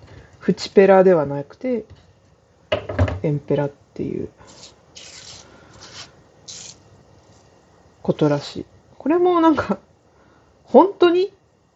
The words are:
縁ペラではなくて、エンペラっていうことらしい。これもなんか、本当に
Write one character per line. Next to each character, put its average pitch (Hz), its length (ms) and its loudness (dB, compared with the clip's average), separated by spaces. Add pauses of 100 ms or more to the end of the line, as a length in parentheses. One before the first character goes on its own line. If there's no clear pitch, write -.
(420)
縁 - 320 -4
ペ 196 140 6
ラ 190 160 6
で 185 100 6
は 151 120 2
な 143 180 -8
く - 140 -20
て、 240 260 -6 (1400)
エ 165 80 -4
ン 147 100 -4
ペ 143 180 -4
ラ 147 80 -4
っ 143 40 -6
て - 320 -18
い - 220 -8
う - 60 -12 (3750)
こ 170 120 -4
と 156 160 0
ら 143 100 -2
し - 220 -14
い。 - 40 -14 (320)
こ - 120 -6
れ 330 80 2
も 349 240 2
な 320 80 4
ん 302 60 2
か、 202 220 -6 (840)
本 349 340 4
当 359 120 4
に 370 240 -2 (420)